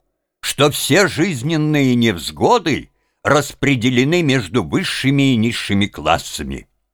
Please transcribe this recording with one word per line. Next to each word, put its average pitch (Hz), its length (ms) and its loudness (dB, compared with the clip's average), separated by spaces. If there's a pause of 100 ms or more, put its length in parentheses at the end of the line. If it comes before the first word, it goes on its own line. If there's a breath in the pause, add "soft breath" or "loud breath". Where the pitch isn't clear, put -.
(400)
что 143 300 0
все 175 380 2
жизненные 151 840 0
невзгоды 117 960 0 (340)
распределены 135 1000 0
между 127 400 0
высшими 135 720 0
и - 20 2
низшими 107 500 0
классами, 73 840 -4 (260)